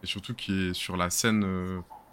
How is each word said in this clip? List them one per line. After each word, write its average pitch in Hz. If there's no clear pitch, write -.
et -
surtout 104
qui -
est 95
sur 90
la 90
scène, 107
euh, 92